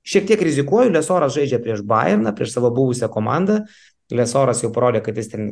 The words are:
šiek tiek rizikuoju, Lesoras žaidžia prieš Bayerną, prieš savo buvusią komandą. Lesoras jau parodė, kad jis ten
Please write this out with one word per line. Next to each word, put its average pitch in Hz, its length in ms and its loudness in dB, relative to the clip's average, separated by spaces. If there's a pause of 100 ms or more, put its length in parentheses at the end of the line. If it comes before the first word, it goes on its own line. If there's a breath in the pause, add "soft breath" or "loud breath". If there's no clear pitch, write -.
šiek 196 240 0
tiek 214 160 2
rizikuoju, 165 480 2
Lesoras 156 460 0
žaidžia 131 260 0
prieš 104 240 -6
Bayerną, 185 480 2
prieš - 220 -6
savo 123 180 2
buvusią 123 380 0
komandą. 175 500 0 (460 loud breath)
Lesoras 120 540 0
jau 113 100 -2
parodė, 120 320 0
kad 110 160 -6
jis 104 80 -8
ten 107 240 -8